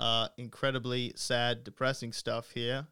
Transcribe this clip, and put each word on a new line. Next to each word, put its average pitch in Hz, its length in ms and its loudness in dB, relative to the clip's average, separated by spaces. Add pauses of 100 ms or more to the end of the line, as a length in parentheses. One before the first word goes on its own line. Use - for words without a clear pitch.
our 113 360 2
incredibly 123 800 -2
sad, 120 480 2
depressing 127 500 -2
stuff - 380 -4
here, 127 420 -2